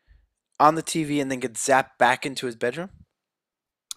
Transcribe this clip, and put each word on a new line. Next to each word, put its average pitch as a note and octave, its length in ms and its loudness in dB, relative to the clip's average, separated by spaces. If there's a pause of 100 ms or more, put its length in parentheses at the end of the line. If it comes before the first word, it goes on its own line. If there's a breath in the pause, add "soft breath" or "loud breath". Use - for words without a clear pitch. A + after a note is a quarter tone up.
(580)
on D3+ 160 6
the D#3+ 80 -6
T D#3+ 220 -4
V, D3 160 -2
and C3+ 100 -4
then C3 80 -4
gets A#2+ 260 -6
zapped C3+ 340 2
back B2 280 2
into C3+ 200 -8
his A#2 100 -8
bedroom? C3+ 340 -6 (1080)